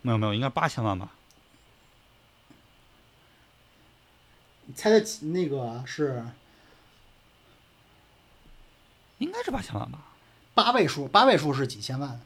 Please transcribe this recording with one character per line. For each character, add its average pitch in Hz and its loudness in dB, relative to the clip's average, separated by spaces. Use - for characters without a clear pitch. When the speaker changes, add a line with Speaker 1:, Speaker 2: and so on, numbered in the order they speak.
Speaker 1:
没 123 -2
有， 113 4
没 107 2
有， 104 0
应 110 -2
该 139 0
八 160 0
千 135 -2
万 101 0
吧。 95 -10
Speaker 2:
你 131 -16
猜 - 0
的 214 6
那 170 -2
个 123 -6
是 131 -4
Speaker 1:
应 302 -4
该 453 -8
是 - -4
八 247 -4
千 - -12
万 107 -6
吧。 143 -16
Speaker 2:
八 233 2
位 214 4
数， 139 -6
八 202 6
位 220 8
数 143 0
是 135 0
几 110 -8
千 131 -6
万？ 127 -8